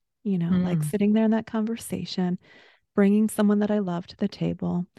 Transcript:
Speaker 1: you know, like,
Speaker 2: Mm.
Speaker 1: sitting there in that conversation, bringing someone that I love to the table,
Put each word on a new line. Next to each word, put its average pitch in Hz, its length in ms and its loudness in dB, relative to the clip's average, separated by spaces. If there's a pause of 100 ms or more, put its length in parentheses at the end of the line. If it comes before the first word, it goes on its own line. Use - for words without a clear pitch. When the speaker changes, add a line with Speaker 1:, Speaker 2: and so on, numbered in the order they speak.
(240)
Speaker 1:
you 196 140 -2
know, 170 140 -2
like, 180 280 0
Speaker 2:
Mm. 151 60 -2
Speaker 1:
sitting 208 280 2
there 220 120 4
in 214 60 4
that 220 160 -2
conversation, 185 880 -4 (560)
bringing 208 340 4
someone 208 320 2
that 208 120 0
I 208 80 2
love 180 280 -4
to - 100 -20
the 208 100 -2
table, 175 580 -4 (140)